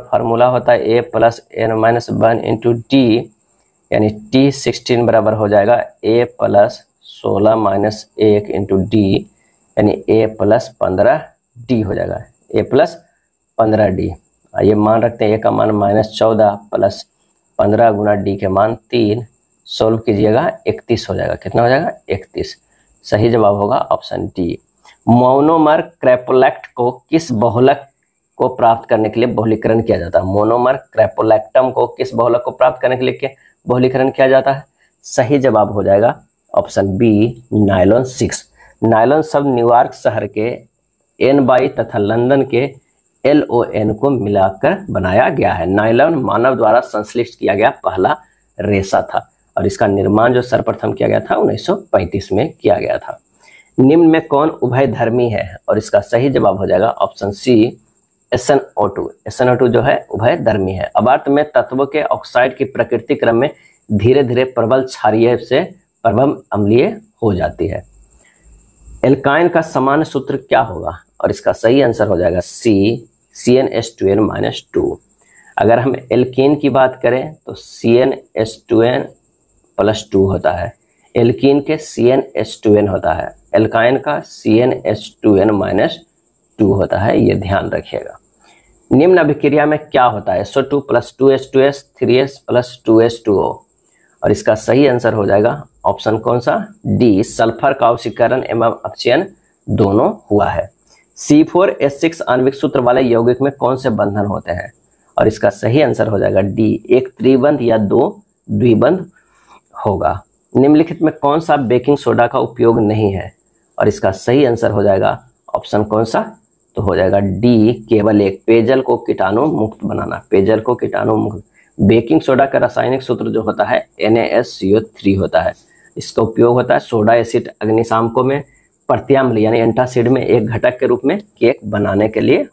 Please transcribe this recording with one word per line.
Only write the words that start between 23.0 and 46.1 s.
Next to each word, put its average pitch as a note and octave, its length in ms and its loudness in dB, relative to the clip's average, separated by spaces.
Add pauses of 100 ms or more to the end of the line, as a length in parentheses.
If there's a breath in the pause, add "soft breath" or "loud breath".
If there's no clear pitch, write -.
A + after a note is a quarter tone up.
सही A2 260 0
जवाब G#2+ 260 2
होगा G2+ 220 0
option - 500 -4
D। F2+ 300 -6 (520 loud breath)
Monomer D3+ 720 4
craplect C3 840 0
को B2 240 -4 (180)
किस D#3+ 240 -2
बहुलक A#2+ 520 2 (540)
को B2+ 100 2
प्राप्त A2+ 400 0
करने A2 200 0
के A#2 100 -4
लिए A#2+ 100 -4
बहुलीकरण A2 520 0
किया G#2+ 160 0
जाता F2 220 -2
है? F#2+ 60 -2
मोनोमर A2 500 0 (180)
क्रेपोलेक्टम A2 800 0
को A#2+ 180 0
किस - 240 -8
बहुलक A#2+ 320 0
को B2 60 -6
प्राप्त B2+ 300 -2
करने B2+ 160 -2
के B2+ 80 -4
लिए B2 80 -2
क्या C3+ 160 -8 (360 soft breath)
बहुलीकरण B2+ 460 0
किया C3+ 160 2
जाता C3+ 260 2
है? C#3+ 100 -10 (400)
सही C3+ 360 0
जवाब A2 320 2
हो G2+ 120 -4
जाएगा G2+ 360 2 (340)
ऑप्शन G2 440 -2
बी, A2+ 460 2 (100)
नायलॉन G2+ 520 2
सिक्स। - 400 -4 (360 soft breath)
नायलॉन A2+ 420 4
शब्द C#3+ 240 -2
न्यूयॉर्क A#2+ 480 2
शहर A2 340 -4
के G#2+ 180 -4 (720)
एन C3+ 260 4
बाई B2+ 240 2
तथा A#2 280 -6
लंदन A#2+ 480 0
के C3+ 240 -2 (540)
एलओएन A#2 720 0
को C3+ 160 -2
मिलाकर G#2 840 0
बनाया F#2 380 0
गया B2 240 0
है। E2+ 140 -4
नायलॉन A2+ 480 2